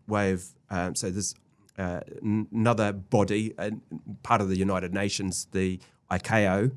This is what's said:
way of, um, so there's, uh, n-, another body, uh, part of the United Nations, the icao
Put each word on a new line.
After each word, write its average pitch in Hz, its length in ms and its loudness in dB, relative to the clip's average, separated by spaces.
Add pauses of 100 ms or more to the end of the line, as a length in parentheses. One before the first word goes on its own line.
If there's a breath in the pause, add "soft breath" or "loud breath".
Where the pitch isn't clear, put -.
way 101 260 2
of, 90 120 -2 (260)
um, 90 240 -2
so - 160 -4
there's, 98 240 -4 (440)
uh, 90 220 -4 (220)
n-, 107 300 0
another 110 400 2
body, 104 640 2
uh, 104 120 -4 (520)
part 113 180 4
of 98 80 0
the 95 100 2
United 92 360 0
Nations, 98 580 -2
the 92 280 0 (300 soft breath)
icao 101 680 2